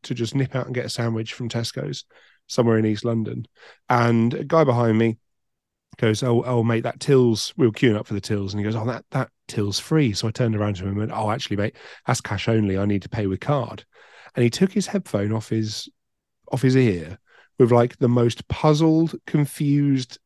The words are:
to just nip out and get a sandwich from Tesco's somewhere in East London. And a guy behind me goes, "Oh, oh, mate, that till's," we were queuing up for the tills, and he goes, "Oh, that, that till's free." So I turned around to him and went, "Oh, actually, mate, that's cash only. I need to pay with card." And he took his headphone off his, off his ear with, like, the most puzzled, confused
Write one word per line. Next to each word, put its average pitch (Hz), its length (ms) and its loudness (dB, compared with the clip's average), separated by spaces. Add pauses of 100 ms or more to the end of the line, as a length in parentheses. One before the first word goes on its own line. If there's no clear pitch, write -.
to 131 100 -6
just 117 200 -4
nip 135 220 -2
out 127 100 -6
and 131 80 -8
get 123 120 -6
a 117 40 -8
sandwich 113 440 -4
from 120 160 -8
Tesco's - 560 -8 (420)
somewhere 117 300 2
in 110 80 2
East 107 180 -2
London. 113 420 -4 (440)
And 117 440 4
a - 100 -6
guy 160 200 4
behind 117 340 2
me 113 200 2 (800)
goes, 110 260 0
"Oh, 117 200 2
oh, 120 200 0
mate, 113 180 0
that - 160 -8
till's," 123 580 2
we 131 120 4
were 104 40 0
queuing 113 240 2
up 110 120 -6
for 110 60 -6
the 101 60 -4
tills, 98 320 -4
and 104 60 -6
he 104 60 -2
goes, 110 100 -2
"Oh, 110 120 -4
that, 117 260 -6
that 135 180 -4 (160)
till's 101 320 -4
free." 147 340 2
So 113 140 -4
I 110 60 -2
turned 113 240 0
around 104 200 0
to 87 80 -10
him 98 40 -4
and 101 100 -4
went, 110 140 -4
"Oh, 110 180 -4
actually, 113 280 -4
mate, 101 180 -4 (300)
that's - 140 0
cash - 280 -6
only. 104 300 2
I 101 80 0
need 101 160 0
to - 60 -14
pay 107 200 -4
with 92 120 -2
card." 127 440 -4 (500)
And 127 80 0
he 120 80 4
took 190 220 0
his 196 160 -2
headphone 104 440 -2
off 113 180 -6
his, 110 380 -4 (640)
off 127 120 -2
his 131 140 4
ear 92 420 0 (420)
with, 120 100 6
like, 120 280 4
the 131 100 2
most 120 400 2
puzzled, 160 640 2 (140)
confused 143 960 0